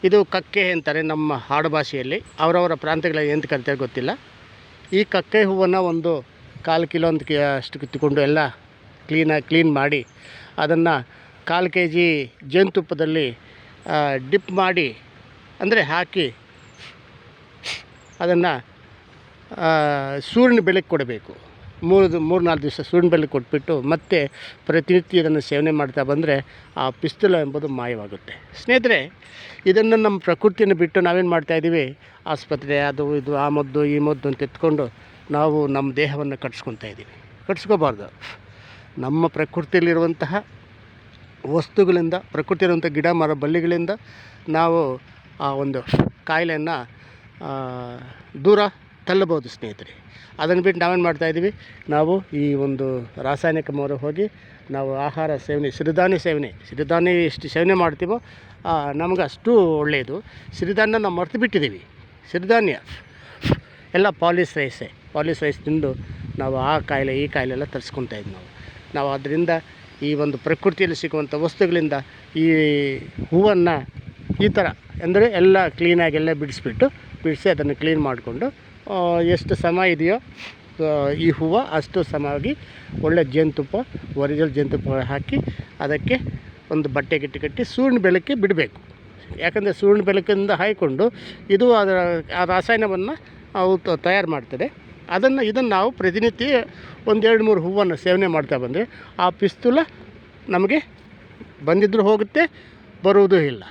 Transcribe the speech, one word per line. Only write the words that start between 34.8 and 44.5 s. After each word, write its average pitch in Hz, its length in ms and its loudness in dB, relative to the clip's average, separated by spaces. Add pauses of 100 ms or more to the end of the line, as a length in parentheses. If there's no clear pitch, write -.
ನಾವು 151 360 2
ನಮ್ಮ 139 280 -2
ದೇಹವನ್ನು 143 420 -2
ಕಟ್ಸ್ಕೊತಾ 120 500 -10
ಇದ್ದೀವಿ. - 600 -20
ಕಟ್ಸ್ಕೋಬಾರ್ದು. 156 640 -2 (840)
ನಮ್ಮ 147 300 0
ಪ್ರಕೃತಿಯಲ್ಲಿರುವಂತಹ 165 1160 0 (1040)
ವಸ್ತುಗಳಿಂದ, 170 640 2
ಪ್ರಕೃತಿಯಲ್ಲಿರುವಂಥ 175 720 -2
ಗಿಡ 151 220 -2
ಮರ 160 260 2
ಬಳ್ಳಿಗಳಿಂದ 165 560 -2 (600)
ನಾವು 160 520 0 (380)